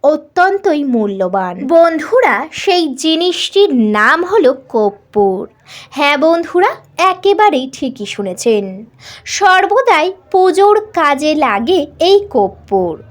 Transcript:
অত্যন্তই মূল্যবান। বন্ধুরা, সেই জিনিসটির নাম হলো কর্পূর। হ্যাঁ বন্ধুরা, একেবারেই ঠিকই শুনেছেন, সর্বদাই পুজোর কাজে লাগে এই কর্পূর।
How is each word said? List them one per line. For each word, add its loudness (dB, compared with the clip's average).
অত্যন্তই -2
মূল্যবান। -4
বন্ধুরা, 2
সেই 0
জিনিসটির 0
নাম 2
হলো 2
কর্পূর। -2
হ্যাঁ 0
বন্ধুরা, 0
একেবারেই 0
ঠিকই -10
শুনেছেন, -4
সর্বদাই 2
পুজোর 4
কাজে 0
লাগে 0
এই 4
কর্পূর। -2